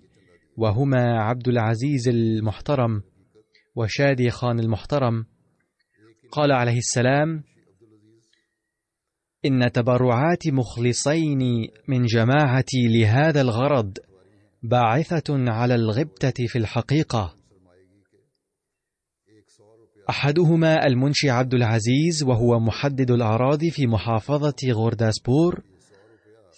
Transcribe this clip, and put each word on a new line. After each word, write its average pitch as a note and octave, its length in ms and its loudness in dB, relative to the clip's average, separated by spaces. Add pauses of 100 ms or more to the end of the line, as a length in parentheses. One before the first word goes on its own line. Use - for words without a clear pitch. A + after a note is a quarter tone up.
(560)
وهما A#2+ 640 0
عبد A#2+ 280 -2
العزيز A#2+ 600 0
المحترم A2+ 960 -2 (720)
وشادي B2+ 540 0
خان A#2+ 280 -4
المحترم، A2+ 680 -2 (1040)
قال D3 200 0
عليه A#2+ 260 0
السلام: C#3+ 680 0 (2000)
"إن B2+ 280 2
تبرعات B2+ 760 0
مخلصين C3+ 880 -2 (500)
من B2 160 0
جماعتي B2+ 840 2
لهذا A#2+ 520 2
الغرض B2 580 0 (640)
باعثة B2 880 0
على A#2+ 240 0
الغبطة B2 720 -2
في B2 120 -4
الحقيقة. A2+ 760 -2 (2750)
أحدهما D#3+ 760 2
المنشي C3+ 440 2
عبد B2+ 240 0
العزيز، B2 680 0
وهو A#2+ 380 2
محدد B2+ 500 -2
الأراضي B2 600 0
في C#3 160 -2
محافظة A#2 680 -2 (160)
غورداسبور، A2+ 920 0 (960)